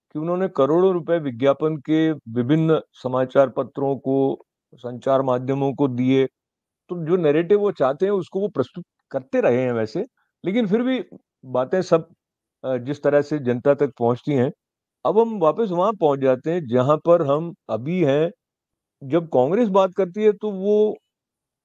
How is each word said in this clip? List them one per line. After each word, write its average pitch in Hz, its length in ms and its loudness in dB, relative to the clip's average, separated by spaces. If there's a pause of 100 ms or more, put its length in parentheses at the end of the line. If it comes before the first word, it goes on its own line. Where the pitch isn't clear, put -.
(140)
कि 151 60 -8
उन्होंने 175 280 -2
करोड़ों 175 460 2
रुपए 170 260 -2
विज्ञापन 139 580 -2
के 160 340 0
विभिन्न 147 680 0 (120)
समाचार 127 580 0
पत्रों 139 480 -4
को, 135 480 -2 (300)
संचार 127 460 -2
माध्यमों 135 520 -2
को 143 140 0
दिए। 127 380 0 (640)
तो 175 160 -8
जो 170 100 0
नैरेटिव 170 440 2
वो 202 120 0
चाहते 147 340 -2
हैं, 208 80 0
उसको 190 260 -4
वो 208 80 -2
प्रस्तुत 175 380 -6 (260)
करते 139 300 -4
रहे 127 200 4
हैं 127 120 0
वैसे, 117 320 -2 (400)
लेकिन 208 220 0
फिर 220 140 2
भी 254 220 -2 (420)
बातें 131 360 -2
सब, 165 260 2 (560)
अ, 127 140 -2
जिस 127 260 -6
तरह 143 180 4
से 147 180 -4
जनता 123 340 0
तक 135 260 0
पहुंचती 120 320 0
हैं। 135 200 0 (540)
अब 180 140 2
हम 226 200 0
वापस 170 300 2
वहां 185 260 0
पहुंच 143 240 0
जाते 135 320 0
हैं, 170 160 -4
जहां 127 300 2
पर 170 240 4
हम 151 320 -2 (160)
अभी 143 340 -2
हैं। 151 280 2 (720)
जब 156 240 -2
कांग्रेस 160 420 2
बात 190 280 2
करती 190 260 -2
है, 214 80 4
तो 208 200 -4
वो 208 460 0 (680)